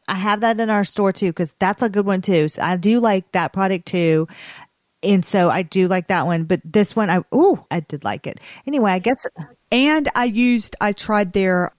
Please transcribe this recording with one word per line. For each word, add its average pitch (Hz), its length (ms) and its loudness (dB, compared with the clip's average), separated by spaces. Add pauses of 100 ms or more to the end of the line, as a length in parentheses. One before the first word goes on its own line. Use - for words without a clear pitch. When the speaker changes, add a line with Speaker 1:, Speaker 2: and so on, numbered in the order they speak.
Speaker 1:
I 190 80 -4
have 208 260 -2
that 226 180 2
in 226 100 0
our 208 140 2
store, 196 280 0
too, 180 220 -2
'cause 170 240 -4
that's 196 240 0
a 233 80 2
good 202 160 -2
one, 190 160 0
too. 165 280 2
So - 120 -8
I 180 160 -2
do 214 220 2
like 208 320 0
that 170 220 -2
product, 190 340 -2
too. 160 400 2 (760)
And 190 220 2
so 175 240 2
I 143 120 0
do 185 260 0
like 180 200 -2
that 170 180 0
one. 165 180 -2
But 165 200 -2
this 196 320 0
one, 214 140 0
I, 175 140 0 (100)
ooh, 330 380 2
I 170 100 -4
did 151 220 -10
like 104 240 -6
it. - 120 -12 (260)
Anyway, 254 260 0
I 185 80 0
guess 233 260 -2 (460)
Speaker 2:
And 285 440 2
I 240 100 0
used, 240 540 0
I 208 140 0
tried 208 400 -2
their 185 460 0